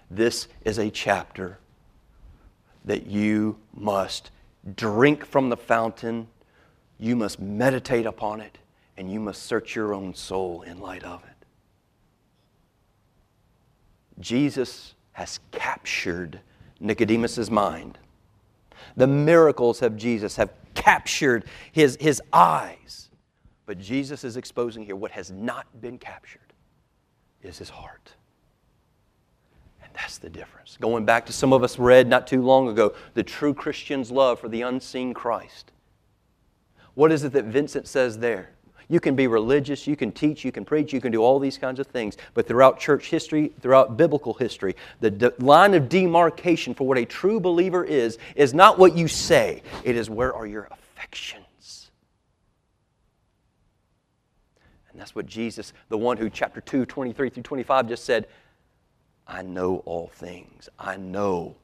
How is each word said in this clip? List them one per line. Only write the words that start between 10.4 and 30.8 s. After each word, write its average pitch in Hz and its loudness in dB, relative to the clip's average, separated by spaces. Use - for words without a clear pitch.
in 87 -20
light 90 -16
of 87 -16
it." - -20
Jesus 131 -4
has - -14
captured - -8
Nicodemus's 113 -2
mind 101 -2
the 127 6
miracles 143 4
of 110 0
Jesus 107 -4
have 107 0
captured 147 2
his, 139 4
his 147 0
eyes. 156 2
But 101 -12
Jesus 135 -6
is 120 -10
exposing 117 -8
here 98 -12
what 101 -10
has 92 -14
not 104 -10
been 120 -14
captured - -20
is 92 -18
his - -18
heart. - -20
And - -20
that's - -12
the - -18
difference. - -20